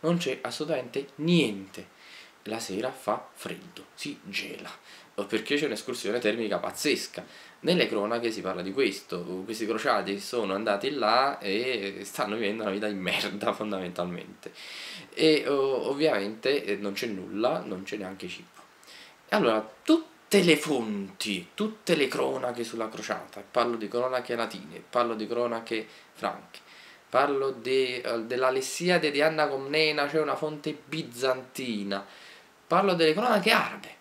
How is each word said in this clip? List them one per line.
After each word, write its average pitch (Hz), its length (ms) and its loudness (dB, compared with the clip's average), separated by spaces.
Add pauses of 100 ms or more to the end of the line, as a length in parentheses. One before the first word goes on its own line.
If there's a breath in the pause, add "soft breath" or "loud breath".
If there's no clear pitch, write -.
Non 170 160 4
c'è 135 240 -2
assolutamente 135 720 -4
niente. 120 800 2 (460 loud breath)
La 110 160 -4
sera 113 300 -2
fa - 440 -4
freddo, - 600 -12
si - 300 -10
gela, - 480 -8 (560 loud breath)
perché 113 280 0
c'è 151 100 2
un'escursione 117 540 -2
termica 107 380 0
pazzesca. - 680 -2 (360 loud breath)
Nelle 156 280 4
cronache 113 440 0
si 104 100 -6
parla 90 200 -2
di 92 100 -4
questo, 101 500 0 (220)
questi 110 220 -6
crociati 104 560 0
sono 101 340 0
andati 110 360 0
là 127 480 4
e 101 680 -2
stanno 107 300 -4
vivendo 110 280 -2
una 101 80 0
vita 104 160 -2
di 107 60 -2
merda 101 580 -2
<laughs> - 20 0
fondamentalmente. 90 1000 -6 (600 loud breath)
E, 156 340 6
o-, 135 420 2
ovviamente, 135 760 0
eh, 101 140 -2
non 98 160 -4
c'è 117 140 -4
nulla, 104 580 -2
non 90 180 -8
c'è 110 140 -8
neanche 95 320 -10
cibo. - 180 -14 (800 loud breath)
E - 80 0
allora 117 340 4 (140)
tutte - 580 4
le 170 140 8
fonti, 104 1000 -2
tutte 214 420 0
le 143 120 4
cronache 127 560 -2
sulla 113 240 -4
crociata, 107 640 -8
parlo 117 240 2
di 107 140 -6
cronache 123 460 0
latine, 98 540 -6
parlo 120 240 2
di 107 140 -4
cronache 113 580 -2 (280 loud breath)
franche, - 460 -6 (500 loud breath)
parlo 135 420 2
de-, 127 460 0
eh, 117 240 -2
dell'Alessiade 131 880 2
di 143 100 2
Anna 156 260 2
Comnena, 143 600 2
cioè 156 140 2
una 143 160 0
fonte 151 380 -4 (100)
bizantina, 123 1400 -4 (420 loud breath)
parlo 190 240 6
delle 160 200 6
cronache 208 360 4
arabe - 520 2